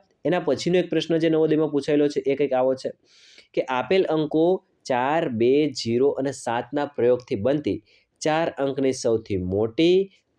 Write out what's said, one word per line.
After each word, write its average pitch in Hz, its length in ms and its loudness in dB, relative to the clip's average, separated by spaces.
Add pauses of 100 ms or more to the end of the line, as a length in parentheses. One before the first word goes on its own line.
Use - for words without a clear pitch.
(260)
એના 170 140 0
પછીનો 170 400 0
એક 170 100 -2
પ્રશ્ન 160 280 0
જે 160 120 2
નવોદયમાં 156 400 2
પૂછાયેલો 147 380 2
છે, 143 120 -2
એ 135 160 0
કંઈક 139 180 0
આવો 131 220 2
છે 131 160 -8 (640)
કે 165 80 -2
આપેલ 131 420 0
અંકો 160 640 0 (200)
ચાર, 139 440 0
બે, 131 420 2
ઝીરો 120 380 0
અને 139 220 -4
સાતના 127 540 -4
પ્રયોગથી 123 500 0
બનતી 117 480 -2 (380)
ચાર 156 280 0
અંકની 135 440 -2
સૌથી 113 440 -2
મોટી 113 720 0 (280)